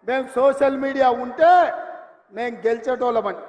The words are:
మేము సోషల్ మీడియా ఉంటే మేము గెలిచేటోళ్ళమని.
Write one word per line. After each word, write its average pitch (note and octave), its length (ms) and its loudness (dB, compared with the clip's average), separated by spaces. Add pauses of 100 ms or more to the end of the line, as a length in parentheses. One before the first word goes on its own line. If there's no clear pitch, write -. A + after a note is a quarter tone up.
మేము C4 160 -2 (120)
సోషల్ C4+ 480 2
మీడియా C4+ 240 2 (160)
ఉంటే D#4 260 4 (880)
మేము A#3 180 -6 (100)
గెలిచేటోళ్ళమని. A3+ 840 -2